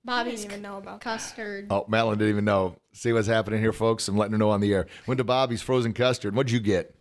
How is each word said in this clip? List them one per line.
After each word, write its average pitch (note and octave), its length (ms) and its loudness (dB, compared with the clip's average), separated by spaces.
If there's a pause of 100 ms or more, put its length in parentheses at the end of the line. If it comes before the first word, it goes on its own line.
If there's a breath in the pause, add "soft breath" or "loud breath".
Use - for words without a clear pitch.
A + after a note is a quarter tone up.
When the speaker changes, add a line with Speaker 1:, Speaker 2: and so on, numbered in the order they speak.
Speaker 1:
I B3 160 0
didn't A#3+ 100 -4
Speaker 2:
Bobby's G#3+ 120 -8
Speaker 1:
even G3+ 160 -12
know G3+ 160 -12
about G3 240 -14
that. - 20 -18
Speaker 2:
custard. G#3 640 -8
Speaker 3:
Oh, G3 180 0
Madeline A2 300 2
didn't G#2+ 140 2
even G#2 140 0
know. F#2+ 300 2 (180)
See A#2 200 -2
what's A2 140 2
happening A2 340 0
here, A2 100 4
folks? A2+ 360 0
I'm G2+ 100 0
letting G#2 160 2
her G#2+ 40 0
know G#2+ 120 4
on G#2 120 2
the G#2 120 4
air. F#2 140 0 (200 loud breath)
Went C3 120 0
to C3 40 0
Bobby's B2 380 0
frozen B2 320 0
custard. A#2 420 0
What'd B2+ 160 2
you A#2+ 80 2
get? G2+ 420 0